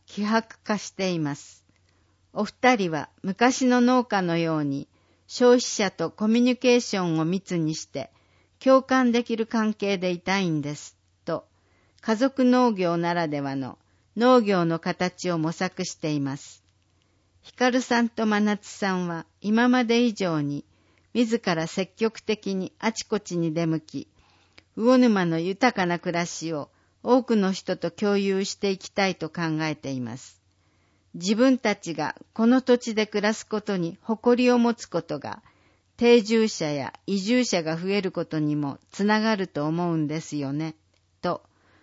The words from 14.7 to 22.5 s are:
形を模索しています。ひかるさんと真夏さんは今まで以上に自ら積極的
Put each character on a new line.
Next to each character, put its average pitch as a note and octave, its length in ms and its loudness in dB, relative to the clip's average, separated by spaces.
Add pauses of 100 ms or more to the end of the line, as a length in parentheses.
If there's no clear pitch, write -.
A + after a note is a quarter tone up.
形 F3+ 520 -4
を F3 60 0
模 D#3+ 160 -2
索 F#3 320 -6
し - 120 -10
て D#3 160 -4
い D3 80 -2
ま C#3 180 -6
す。 - 260 -20 (800)
ひ - 120 -20
か B3+ 160 2
る B3 120 2
さ A#3 180 0
ん A#3 80 2
と A3+ 160 -4
真 G#3 160 2
夏 G#3 260 0
さ - 260 -4
ん F3+ 140 -2
は E3 200 -8 (160)
今 A3+ 260 2
ま B3 160 4
で A#3 160 2
以 A#3+ 140 2
上 E3+ 260 0
に C#3+ 240 -6 (480)
自 A3+ 320 0
ら D#3+ 220 0
積 F#3 280 -6
極 A3 260 -4
的 G#3 340 -4